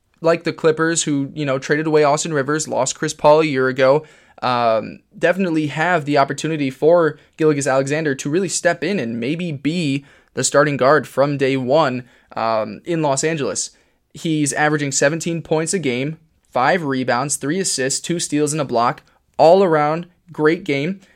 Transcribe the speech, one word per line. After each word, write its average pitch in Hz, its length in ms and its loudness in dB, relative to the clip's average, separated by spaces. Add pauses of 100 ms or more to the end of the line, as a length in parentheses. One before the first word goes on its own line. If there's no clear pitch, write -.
(220)
like 165 240 0
the 160 80 -4
Clippers, 160 500 0
who, 139 300 -4
you 151 100 -6
know, 135 160 -2
traded 151 280 -2
away 151 180 4
Austin 156 280 0
Rivers, 147 340 -2
lost 120 280 -2
Chris 151 200 -6
Paul 151 260 6
a 160 40 2
year 131 220 0
ago, 135 380 2 (380)
um, 113 560 0 (180)
definitely 165 500 0
have 156 380 0
the 143 140 2
opportunity 139 500 -2
for 156 500 2 (160)
Gilgeous-Alexander 143 800 0
to 131 160 -8
really 180 180 -2
step 170 360 -2
in 185 160 -2
and 117 200 -4
maybe 165 320 -4
be 143 540 -4 (300)
the 131 80 -4
starting 143 340 0
guard 127 300 2
from 139 300 0
day 135 200 0
one, 127 500 0 (280)
um, 110 500 -4
in 170 160 -2
Los 139 220 -2
Angeles. 143 480 -4 (420)
He's 151 400 -2
averaging 151 380 0
seventeen 160 500 -2
points 160 320 -2
a 196 60 -2
game, 139 400 -4 (300)
five 156 340 0
rebounds, 131 540 -2
three 151 220 -4
assists, 139 400 -4
two 175 200 -4
steals, 147 320 -2
and 156 100 -2
a 139 40 -4
block. 120 380 -2 (340)
All 170 260 8
around, 160 440 0 (240)
great 156 320 2
game. 151 380 -4 (140)